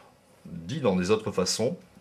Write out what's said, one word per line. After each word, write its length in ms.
Dit 340
dans 160
des 160
autres 220
façons, 440